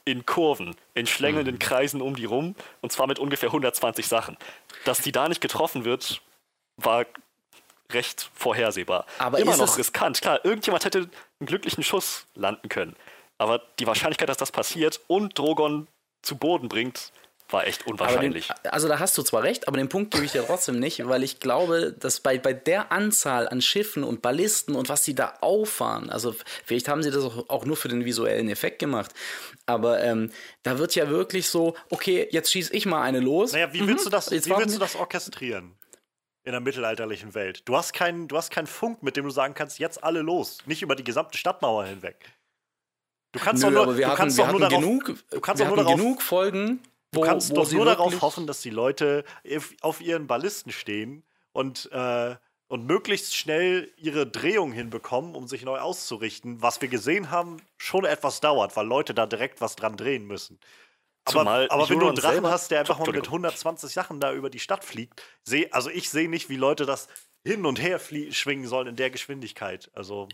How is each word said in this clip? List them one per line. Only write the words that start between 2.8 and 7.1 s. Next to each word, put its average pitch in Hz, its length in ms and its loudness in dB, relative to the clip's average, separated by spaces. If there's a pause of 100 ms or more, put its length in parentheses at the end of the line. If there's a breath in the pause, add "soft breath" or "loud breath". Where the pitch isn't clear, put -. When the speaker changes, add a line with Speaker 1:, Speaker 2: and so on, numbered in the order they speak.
Speaker 1:
und 117 100 -6
zwar 131 160 0
mit 139 140 0
ungefähr 139 320 -2
hundertzwanzig 123 560 0
Sachen. 117 280 0 (480 loud breath)
Dass 127 160 2
die 139 120 -4
da 135 160 2
nicht 170 120 -2
getroffen 147 440 -2
wird, - 360 -2 (560)
war 117 300 2 (840)